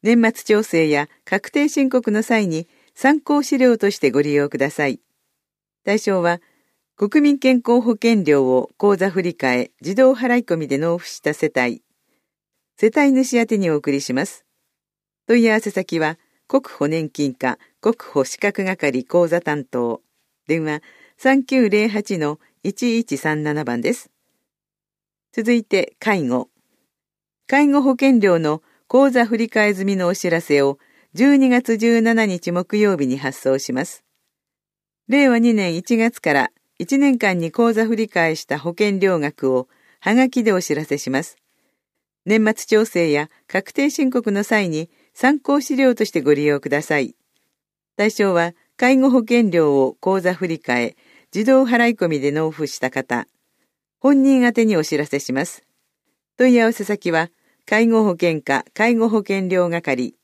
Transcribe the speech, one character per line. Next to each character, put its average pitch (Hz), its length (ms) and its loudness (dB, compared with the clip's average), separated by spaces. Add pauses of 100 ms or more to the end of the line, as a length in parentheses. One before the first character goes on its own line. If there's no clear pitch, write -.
年 233 180 4
末 226 220 -2
調 214 180 2
整 165 260 0
や 147 220 0 (160)
確 - 260 -6
定 294 160 0
申 277 220 0
告 247 220 -2
の 214 100 -2
際 220 240 0
に 165 220 -6 (260)
参 285 260 0
考 294 220 0
資 277 160 -2
料 247 220 4
と 202 100 0
し - 80 -6
て 135 140 0
ご 135 100 0
利 143 140 0
用 143 140 0
く 135 100 -8
だ 139 100 0
さ 151 160 -4
い。 131 140 -4 (840)
対 208 140 -2
象 196 240 -2
は、 170 200 -2 (540)
国 247 280 0
民 285 160 2
健 254 260 2
康 240 160 2
保 233 120 0
険 220 280 2
料 143 240 2
を 127 320 0
口 202 200 2
座 190 120 0
振 185 120 -2
替、 135 500 -2 (100)
自 190 140 -6
動 262 180 6
払 240 280 0
い - 20 -8
込 170 140 -2
み 156 100 -6
で 135 100 -2
納 170 220 -2
付 - 100 -16
し - 120 -18
た 151 120 -2
世 151 240 -4
帯、 123 240 -4 (1000)
世 208 60 4
帯 277 240 2
主 254 260 0
宛 233 80 2
て 226 140 -2
に 185 100 -2
お 156 60 0
送 147 160 -4
り 139 100 -2
し - 100 -10
ま 131 140 -2
す。 - 180 -18 (840)
問 233 160 4
い 226 80 4
合 - 20 2
わ 214 60 0
せ 220 100 -6
先 185 300 -6
は、 156 180 -4 (300)
国 269 180 0
保 - 220 -6
年 156 240 -4
金 139 240 -4
課、 127 240 -4 (200)
国 233 160 -2 (160)
保 135 140 0
資 - 140 -14
格 202 260 -4
係 143 400 -4
口 175 220 0
座 160 120 -2
担 147 260 -6
当。 120 360 -6 (460)
電 160 160 -4
話、 151 180 -6 (340)
三 269 280 0
九 254 260 2
零 208 200 0
八 202 280 -6
の 151 220 -4 (240)
一 226 340 -4
一 233 200 -4
三 151 260 -4
七 151 200 -4
番 120 180 -6
で 214 120 -2
す。 - 160 -12 (1200)
続 226 220 -2
い 233 100 0
て、 - 360 -2
介 190 280 -2
護。 123 220 -4 (960)
介 285 220 2
護 277 160 2
保 262 80 2
険 262 260 4
料 190 220 4
の 156 240 -2 (240)
口 269 240 4
座 240 160 2
振 226 80 -2
替 214 400 0
済 190 100 -4
み 196 100 0
の 180 120 -2
お 185 80 -2
知 180 160 -4
ら 165 100 0
せ 143 220 2
を、 139 160 -2 (340)
十 269 220 4
二 269 140 4
月 247 280 0
十 233 240 2
七 226 240 2
日 180 260 -4
木 175 260 -4
曜 208 200 2
日 143 80 0
に 131 140 -4
発 135 220 -8
送 135 180 0
し 127 140 -8
ま 131 120 -4
す。 - 180 -20 (1040)
令 277 220 4
和 240 80 2
二 233 160 2
年 185 220 -2
一 202 220 -2
月 226 220 -2
か 156 140 0
ら、 135 160 2 (300)
一 220 180 -4
年 277 220 2
間 190 180 0
に 165 140 -4
口 233 220 0
座 220 120 0
振 226 80 -2
替 185 400 -2
し - 120 -10
た 143 120 -6
保 151 140 -8
険 202 260 -2
料 185 220 0
額 143 360 -2
を、 127 120 -4 (320)
は 208 160 0
が 254 140 4
き 254 140 -2
で 214 80 2
お 185 120 0
知 - 100 -4
ら 151 100 -6
せ 143 140 -6
し 131 140 -8
ま 135 100 -2
す。 - 160 -14 (880)
年 214 180 2
末 214 100 0 (120)
調 220 200 2
整 170 260 -2
や 147 180 -2 (180)
確 - 260 -6
定 294 160 0
申 269 220 -2
告 240 200 -2
の 202 120 -2
際 208 260 0
に 160 200 -6 (240)
参 277 260 0
考 285 200 0
資 277 160 -4
料 254 200 2
と 220 100 -2
し - 60 -10
て 160 100 -2
ご 143 120 2
利 147 120 0
用 147 140 0
く 143 100 -8
だ 143 120 -2
さ 147 180 -2
い。 127 160 -6 (840)
対 208 140 0
象 196 220 0
は、 170 200 0 (240)
介 262 200 2
護 262 140 4
保 254 80 4
険 233 300 2
料 151 340 2
を 131 160 -2
口 190 220 -2
座 180 120 0
振 185 120 -6
替、 123 500 -4 (380)
自 214 120 -2
動 262 180 6
払 240 280 2
い 226 40 -2
込 180 120 -2
み 151 120 -2
で 139 120 -2
納 160 180 -2
付 156 180 -8
し - 120 -12
た 131 100 -4
方、 123 380 -6 (720)
本 277 240 4
人 269 200 4
宛 240 100 2
て 226 120 2
に 208 120 2
お 156 60 0
知 156 140 -4
ら 147 80 -2
せ 143 140 -6
し 131 140 -8
ま 135 120 -4
す。 - 180 -18 (720)
問 254 160 4
い 240 60 6
合 226 80 2
わ 233 60 0
せ 208 100 -8
先 202 280 -4
は、 165 180 -2 (360)
介 226 220 2
護 220 160 2
保 208 80 2
険 170 300 -2
課、 - 320 -4
介 233 220 0
護 226 140 0
保 214 100 0
険 196 280 -4
料 180 220 0
係 139 540 -4